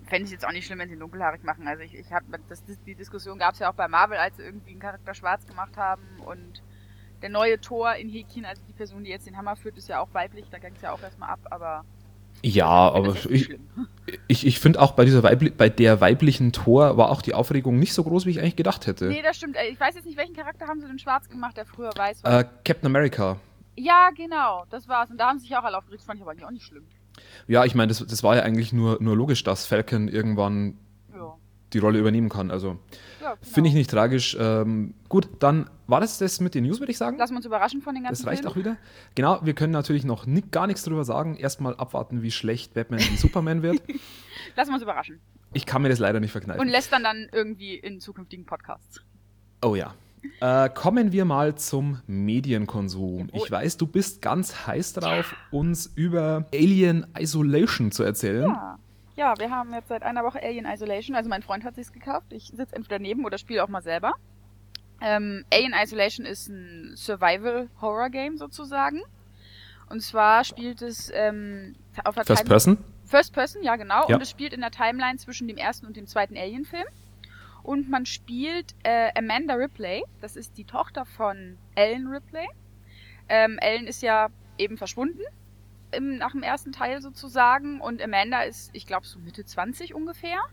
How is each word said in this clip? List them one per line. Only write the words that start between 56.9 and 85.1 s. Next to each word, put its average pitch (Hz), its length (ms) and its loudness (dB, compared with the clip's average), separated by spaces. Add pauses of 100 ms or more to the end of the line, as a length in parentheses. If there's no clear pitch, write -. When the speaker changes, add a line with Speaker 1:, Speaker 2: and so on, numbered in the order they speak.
Speaker 2:
Isolation 151 720 2
zu - 140 -2
erzählen. 104 460 0
Speaker 1:
Ja. 196 280 -6 (380)
Ja, 277 220 2
wir 226 120 -6
haben 240 240 -6
jetzt 233 140 -12
seit 226 160 -6
einer 240 200 -4
Woche 240 180 -6
Alien 233 220 -6
Isolation. 214 520 -8
Also 226 120 -4
mein 202 140 -6
Freund 202 220 -8
hat 240 100 -12
sich's - 180 -16
gekauft. 277 400 -8
Ich 220 240 -18
sitz 247 160 -8
entweder 208 280 -8
neben 214 260 -6
oder 196 100 -6
spiele 202 280 -4
auch 208 40 -2
mal 190 140 -8
selber. 170 300 -4 (880)
Ähm, 208 520 -2
Alien 233 220 4
Isolation 208 500 0
ist - 240 -12
ein 175 460 -16
Survival-Horror-Game 240 1400 -2
sozusagen. 285 640 -4 (880)
Und 220 120 -10
zwar 220 420 4
spielt 240 380 -10
es, 233 320 -12
ähm, 208 600 -4 (300)
auf 208 100 -2
der 226 100 -4
Speaker 2:
First 107 180 4
Speaker 1:
Time- 117 60 -2
Speaker 2:
Person? 117 300 8 (260)
Speaker 1:
First - 300 4
Person, 311 280 -4
ja 240 140 0
genau. 214 320 0
Speaker 2:
Ja. 233 80 6
Speaker 1:
Und 254 60 -2
es 262 80 -10
spielt 285 240 -10
in 247 80 -10
der 240 80 -6
Timeline 254 480 -2
zwischen 247 300 -12
dem 208 100 -10
ersten 240 280 -6
und 214 100 -16
dem 202 100 -16
zweiten 202 300 -4
Alien-Film. 269 500 -8 (760)
Und 277 280 -4
man 254 160 -2
spielt, 302 760 -8
äh, 233 340 2
Amanda 233 380 -2
Ripley. 240 480 -4 (180)
Das 214 160 -16
ist - 200 -18
die 208 80 -18
Tochter - 400 -6
von 196 540 -6 (160)
Ellen 226 340 2
Ripley. 311 400 -12 (800)
Ähm, 220 320 2
Ellen 226 260 0
ist - 160 -12
ja 220 260 2 (300)
eben 208 200 -4
verschwunden. 277 420 -6 (720)